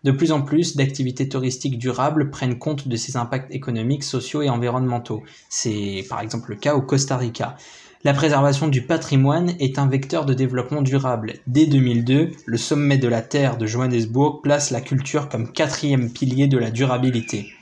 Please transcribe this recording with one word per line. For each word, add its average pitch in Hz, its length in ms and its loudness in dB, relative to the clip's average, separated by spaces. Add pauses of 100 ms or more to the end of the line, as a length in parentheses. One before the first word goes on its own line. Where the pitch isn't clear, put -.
De 139 60 4
plus 160 200 2
en 143 120 2
plus 156 340 0
d'activités 135 500 -2
touristiques 131 500 -4
durables 135 520 0
prennent 123 280 -4
compte 143 300 -6
de 120 80 -2
ces - 220 -6
impacts 123 360 -6
économiques, 131 500 -2
sociaux 135 400 -4
et 143 60 0
environnementaux. 120 760 -2 (260)
C'est 101 600 -4
par 117 120 -6
exemple 110 300 -8
le 101 40 -8
cas 147 200 0
au 139 60 2
Costa 135 360 0
Rica. 117 400 -6 (480)
La 139 80 4
préservation 143 560 2
du 127 140 2
patrimoine 160 760 2
est 135 180 0
un 139 100 2
vecteur 135 360 0
de 139 100 2
développement 127 480 0
durable. 131 520 0 (140)
Dès 143 180 4
deux 143 160 6
mille 117 240 4
deux, 147 260 4 (140)
le 117 120 -2
sommet 143 400 2
de 131 120 4
la 117 120 2
Terre 135 360 0
de 113 80 -2
Johannesburg 123 760 0
place 143 300 2
la 120 80 -2
culture 139 480 -2
comme 113 240 -4
quatrième 139 640 0
pilier 135 340 2
de 135 100 4
la 113 140 0
durabilité. 120 760 0 (140)